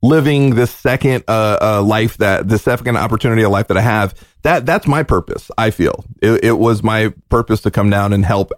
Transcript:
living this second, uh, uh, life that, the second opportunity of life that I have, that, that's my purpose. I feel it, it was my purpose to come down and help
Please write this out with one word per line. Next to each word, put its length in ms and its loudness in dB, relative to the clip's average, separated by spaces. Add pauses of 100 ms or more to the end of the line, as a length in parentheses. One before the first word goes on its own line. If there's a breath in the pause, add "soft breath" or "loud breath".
living 540 2
this 140 0
second, 580 -2
uh, 320 0
uh, 220 0
life 360 0
that, 300 0
the 100 0
second 380 -2
opportunity 460 0
of 100 2
life 160 0
that 80 0
I 60 2
have, 320 0 (280 soft breath)
that, 240 0
that's 200 -2
my 160 0
purpose. 540 -4
I 140 0
feel 340 -2 (160)
it, 240 2
it 140 4
was 240 2
my 300 0 (160)
purpose 340 0
to 80 -2
come 200 0
down 220 0
and 120 2
help 340 -2